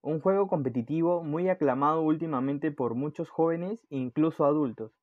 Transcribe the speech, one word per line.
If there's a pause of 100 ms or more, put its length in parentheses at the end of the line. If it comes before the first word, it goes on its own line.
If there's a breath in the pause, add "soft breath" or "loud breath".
un
juego
competitivo
muy
aclamado
últimamente
por
muchos
jóvenes,
incluso
adultos.